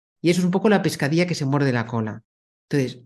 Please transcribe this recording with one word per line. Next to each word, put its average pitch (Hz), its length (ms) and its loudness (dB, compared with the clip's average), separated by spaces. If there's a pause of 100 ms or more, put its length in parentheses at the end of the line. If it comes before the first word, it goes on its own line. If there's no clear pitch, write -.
(220)
y 160 80 2
eso 180 100 2
es 180 40 2
un 175 80 0
poco 196 160 2
la 196 140 4
pescadilla 165 440 0
que 170 80 -4
se 147 100 -4
muerde 139 280 2
la 117 140 -2
cola. 113 360 -6 (480)
Entonces, 131 360 -2